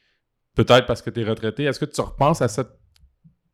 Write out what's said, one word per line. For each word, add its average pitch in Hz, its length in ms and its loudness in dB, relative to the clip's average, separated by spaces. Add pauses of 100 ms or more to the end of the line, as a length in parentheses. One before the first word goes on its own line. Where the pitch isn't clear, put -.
(560)
peut-être 123 300 6
parce 117 140 -4
que 117 100 -10
t'es 117 120 -8
retraité, 110 400 -4
est-ce 139 160 -2
que 156 60 -4
tu - 160 -6
repenses 147 420 0
à 123 60 0
cette 123 220 -6 (840)